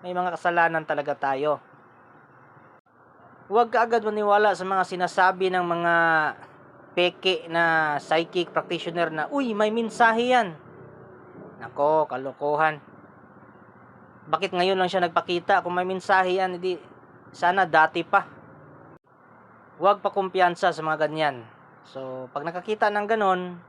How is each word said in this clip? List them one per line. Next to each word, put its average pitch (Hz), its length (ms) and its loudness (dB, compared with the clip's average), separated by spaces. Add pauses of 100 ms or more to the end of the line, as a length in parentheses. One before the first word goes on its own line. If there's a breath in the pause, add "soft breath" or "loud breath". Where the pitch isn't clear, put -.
May 180 80 -10
mga 180 240 -2
kasalanan 165 480 0
talaga 147 320 -2
tayo. 139 480 -2 (1800)
Huwag 226 240 2
ka 233 160 2
agad 226 160 0
maniwala 208 480 2
sa 185 160 -4
mga 190 160 0
sinasabi 185 640 0
ng 180 160 0
mga 170 320 0 (960)
peke 175 540 -2
na 160 560 2
psychic 165 480 -2
practitioner 170 580 -4
na, 156 220 -6
"Uy, 262 240 -2
may 214 160 0
mensahe 226 580 0
yan." 214 300 0 (1040)
Nako, 147 420 0
kalokohan. 147 760 -2 (1400)
Bakit 160 240 -2
ngayon 185 240 2
lang 185 160 0
siya 180 160 0
nagpakita? 175 560 0
Kung 175 100 -6
may 180 140 -2
mensahe 185 480 2
yan, 185 240 -2
edi 180 180 -4 (540)
sana 185 320 2
dati 160 400 2
pa. - 400 -2 (1400)
Huwag 196 240 4
pa 196 80 0
kumpiyansa 180 560 2
sa 156 160 -4
mga 156 240 0
ganyan. 151 320 -2 (400)
So, 131 480 -12
pag 143 160 -8
nakakita 208 480 -2
ng 208 160 -4
ganon, 185 480 0 (120)